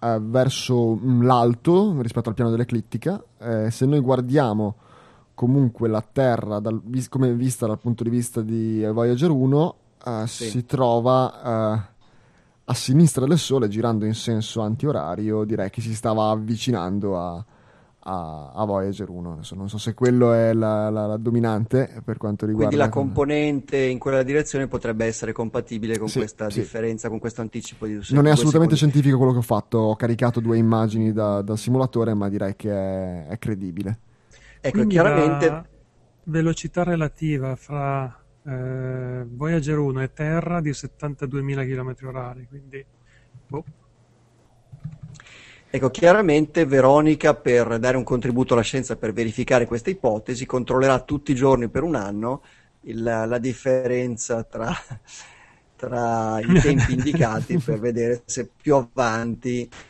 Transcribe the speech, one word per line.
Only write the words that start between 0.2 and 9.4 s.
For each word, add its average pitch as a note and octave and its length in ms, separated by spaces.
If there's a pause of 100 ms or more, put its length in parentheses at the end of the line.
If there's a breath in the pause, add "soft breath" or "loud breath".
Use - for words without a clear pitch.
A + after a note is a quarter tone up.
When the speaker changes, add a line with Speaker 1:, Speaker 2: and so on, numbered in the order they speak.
Speaker 1:
verso, A#2+ 720
mm, A#2+ 260
l'alto C3 800
rispetto A#2 280
al G#2+ 80
piano A#2 140
dell'eclittica. A#2 720 (160)
Eh, A2 340
se C3 120
noi C#3+ 140
guardiamo B2 800 (580 soft breath)
comunque B2 540
la G#2+ 220
Terra A2+ 500
dal, A2 220
vis-, B2 260
come C3 260
vista B2 320
dal G#2+ 140
punto A#2+ 240
di A2+ 60
vista A#2+ 320
di, A2 400
eh, G#2+ 100
Voyager B2 380
uno, C#3+ 440 (320)